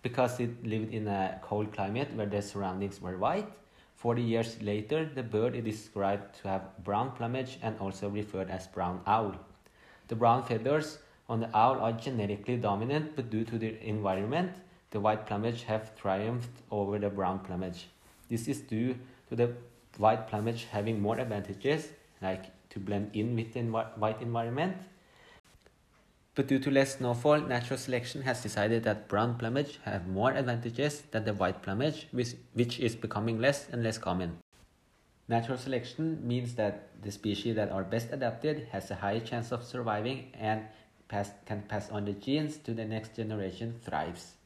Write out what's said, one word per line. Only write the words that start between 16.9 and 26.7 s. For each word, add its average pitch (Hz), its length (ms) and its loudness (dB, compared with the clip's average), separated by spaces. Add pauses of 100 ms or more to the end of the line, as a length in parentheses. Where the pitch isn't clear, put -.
the 101 100 2
brown 95 300 0
plumage. 92 480 -6 (420)
This 113 180 -2
is 131 140 -2
due 120 340 0 (340)
to - 60 -4
the 120 180 4 (440)
white 110 300 6
plumage 113 440 -2
having 104 300 0
more 110 160 2
advantages, 120 720 0 (320)
like 92 240 -2 (240)
to 107 100 -8
blend 101 340 -2
in 113 220 0
with 113 180 -2
the 127 60 -4
envi-, 113 380 -2
white 110 240 0
environment. 120 560 0 (1600)
But 127 120 2
due 135 120 4
to 139 120 0